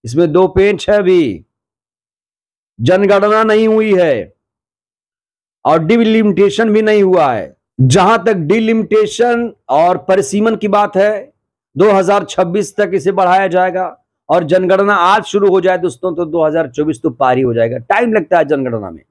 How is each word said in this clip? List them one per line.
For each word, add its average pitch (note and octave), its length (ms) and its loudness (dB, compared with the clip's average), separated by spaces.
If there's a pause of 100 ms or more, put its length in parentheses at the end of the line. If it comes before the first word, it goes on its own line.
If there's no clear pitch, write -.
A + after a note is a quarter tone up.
इसमें D3 280 0
दो F#3 160 2
पेंच G3 420 -2
है G#3 60 2
अभी, E3+ 480 0 (1400)
जनगणना G3+ 640 2
नहीं A3 240 2
हुई A3 260 0
है D3 400 -2 (1300)
और D#3 140 2
डिलिमिटेशन G#3+ 920 2
भी G#3+ 120 2
नहीं G#3+ 200 2
हुआ E3+ 300 2
है। F#2+ 240 -8 (240)
जहां F3+ 380 2
तक G3+ 140 0
डिलिमिटेशन A3 1200 -2 (160)
और D3+ 280 2
परिसीमन G3+ 600 -2
की G#3+ 120 -6
बात G#3 280 0
है, G#3 360 -2 (440)
दो G3+ 140 4
हज़ार G3 340 2
छब्बीस F#3 520 -4
तक G3+ 180 -2
इसे F3+ 180 -2
बढ़ाया F#3 340 2
जाएगा F#3 520 -2 (300)
और E3+ 160 0
जनगणना F#3+ 500 0
आज F#3+ 300 2
शुरू G3+ 240 0
हो F#3 120 2
जाए F#3 180 0
दोस्तों, F3 360 -6
तो F3 100 -4
दो D#3+ 200 -2
हज़ार D#3 240 -2
चौबीस D3+ 340 -4
तो D3+ 80 -2
पार B2+ 260 0
ही C3 60 0
हो B2 120 -2
जाएगा। A#2 240 -2
टाइम G#3+ 340 -2
लगता G3+ 260 0
है D#3 60 2
जनगणना B2+ 460 -4
में। D#2+ 200 -20